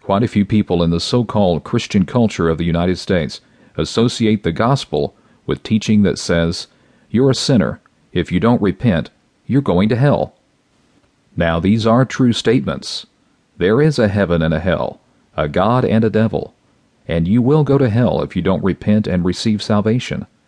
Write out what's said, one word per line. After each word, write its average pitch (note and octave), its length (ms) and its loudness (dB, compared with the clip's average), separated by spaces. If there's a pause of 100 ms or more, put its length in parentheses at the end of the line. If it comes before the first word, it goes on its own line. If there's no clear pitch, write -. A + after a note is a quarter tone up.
quite G2 240 0
a G#2+ 40 -2
few G2+ 160 0
people G#2 380 0
in E2+ 80 2
the E2+ 80 0
so-called G2+ 640 0
Christian - 420 -2
culture G#2+ 440 0
of D#2+ 100 0
the E2+ 60 -4
United E2+ 340 0
States - 420 -4 (360)
associate A2 680 0
the F2 80 -2
gospel F#2+ 640 -2 (320)
with - 160 -4
teaching G#2+ 400 2
that F#2 160 2
says, E2+ 480 -2 (420)
"You're C3 220 2
a B2 60 0
sinner. G2 440 0 (320)
If F2 200 -2
you F2 80 0
don't A#2 200 2
repent, F#2+ 500 0 (360)
you're C3+ 160 0
going G2 280 0
to B2 60 0
hell." C3 380 0 (1000)
Now, E2 240 0
these G#2 260 0
are A#2 180 4
true A#2+ 280 0
statements. - 760 -2 (520)
There G#2 220 2
is D#3 160 2
a A2+ 120 2
heaven F2+ 340 0
and E2 100 0
a D#2 60 0
hell, E2 400 -2 (380)
a D#2 100 0
God G#2+ 380 0
and A2 180 2
a A2 80 0
devil, G#2+ 420 -2 (540)
and E2 220 -2
you A#2 120 2
will C#3+ 220 2
go C#3 160 2
to C3+ 120 2
hell G#2+ 320 2
if D2 120 -8
you F2+ 80 -2
don't F#2 220 0
repent G#2 420 0
and F2 180 0
receive G#2 380 -2
salvation. A2 640 -2 (220)